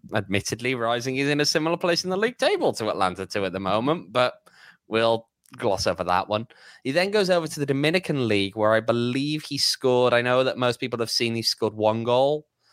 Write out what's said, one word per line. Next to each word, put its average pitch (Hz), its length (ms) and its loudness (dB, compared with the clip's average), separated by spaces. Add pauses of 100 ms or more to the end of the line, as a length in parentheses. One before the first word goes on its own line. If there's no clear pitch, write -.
(140)
admittedly, 104 600 -2
Rising 120 420 -2
is 139 140 0
in 147 100 0
a 147 60 0
similar 165 320 0
place 170 260 0
in 180 60 -4
the 185 80 -2
league 233 180 -6
table 302 380 0
to 107 160 -4
Atlanta 92 340 -2
too 98 220 -4
at 90 60 -4
the 95 80 -4
moment, 107 520 -2
but 123 220 2 (540)
we'll 113 400 2 (280)
gloss 95 300 -2
over 90 180 0
that 90 240 0
one. 107 180 -2 (380)
He 131 60 -4
then 175 200 0
goes 202 200 2
over 175 160 2
to 151 140 -8
the 143 40 -2
Dominican 143 640 0
League, 98 280 0
where 107 180 4
I 110 60 4
believe 123 640 -2
he 143 120 -8
scored, 123 560 2
I 120 80 6
know 127 240 2
that 123 140 -2
most 123 200 0
people 123 200 -4
have 117 120 -2
seen 117 240 0
he 113 80 -4
scored 110 300 -2
one 107 320 0
goal. 135 420 2 (260)